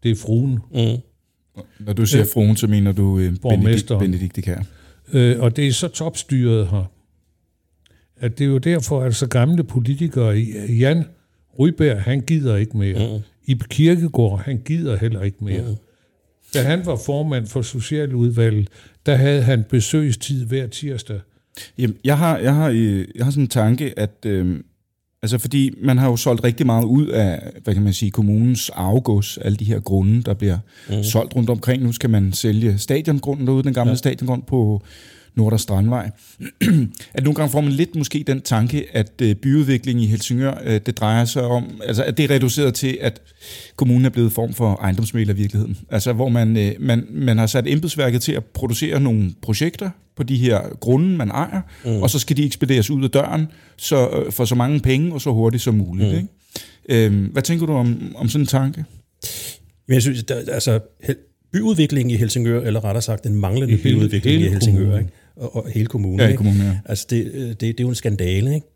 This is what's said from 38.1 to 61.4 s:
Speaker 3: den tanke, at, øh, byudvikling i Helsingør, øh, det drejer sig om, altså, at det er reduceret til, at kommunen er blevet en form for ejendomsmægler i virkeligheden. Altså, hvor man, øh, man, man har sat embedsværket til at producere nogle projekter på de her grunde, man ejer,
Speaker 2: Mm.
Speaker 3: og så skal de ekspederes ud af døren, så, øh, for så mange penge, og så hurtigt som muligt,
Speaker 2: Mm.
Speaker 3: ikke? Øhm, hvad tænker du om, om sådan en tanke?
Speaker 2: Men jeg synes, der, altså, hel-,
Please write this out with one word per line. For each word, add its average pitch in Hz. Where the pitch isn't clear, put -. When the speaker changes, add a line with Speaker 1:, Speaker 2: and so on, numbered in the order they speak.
Speaker 3:
den 135
tanke, 120
at, 110
øh, 107
byudvikling 131
i 113
Helsingør, 120
øh, 107
det 120
drejer 113
sig 123
om, 120
altså, 117
at 110
det 151
er 143
reduceret 131
til, 135
at 120
kommunen 123
er 135
blevet 120
en 107
form 117
for 107
ejendomsmægler 104
i -
virkeligheden. 104
Altså, 117
hvor 123
man, 113
øh, 104
man, 117
man 127
har 113
sat 117
embedsværket 143
til -
at -
producere 131
nogle 110
projekter 165
på 147
de 131
her 120
grunde, 156
man 117
ejer, 170
Speaker 2:
Mm. 113
Speaker 3:
og 110
så 147
skal 131
de 147
ekspederes 131
ud 139
af 127
døren, 156
så, 131
øh, -
for 123
så 117
mange 127
penge, 135
og 139
så 147
hurtigt 113
som 120
muligt, 98
Speaker 2:
Mm. 98
Speaker 3:
ikke? -
Øhm, 101
hvad 135
tænker 165
du 156
om, 120
om -
sådan 143
en 135
tanke? 135
Speaker 2:
Men 131
jeg 123
synes, 123
der, 131
altså, 113
hel-, -